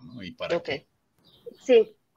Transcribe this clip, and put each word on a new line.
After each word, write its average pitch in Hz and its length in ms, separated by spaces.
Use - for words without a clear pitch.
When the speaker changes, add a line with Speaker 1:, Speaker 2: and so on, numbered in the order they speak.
Speaker 1:
¿no? 123 200
Y 90 100
para 170 260
Speaker 2:
Ok. 170 80
Speaker 1:
qué. 143 200
Speaker 2:
Sí, 226 320